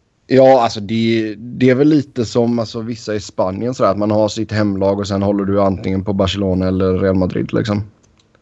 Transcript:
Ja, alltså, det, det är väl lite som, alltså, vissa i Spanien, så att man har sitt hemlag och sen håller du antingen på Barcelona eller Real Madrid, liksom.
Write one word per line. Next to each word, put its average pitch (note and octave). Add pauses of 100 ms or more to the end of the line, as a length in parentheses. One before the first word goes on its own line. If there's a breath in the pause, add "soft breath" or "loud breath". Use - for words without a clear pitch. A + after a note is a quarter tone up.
(260)
Ja, C3
alltså, A2+
det, A2+
det B2
är B2+
väl C#3+
lite C#3+
som, A#2
alltså, A2+
vissa A2+
i G#2
Spanien, G2+
så B2+
att G2
man G#2
har G#2+
sitt G#2+
hemlag G2+
och G2
sen G2
håller G2+
du G2
antingen F#2+
på G2+
Barcelona F#2+
eller F#2
Real F#2+
Madrid, F#2+
liksom. G#2 (500 soft breath)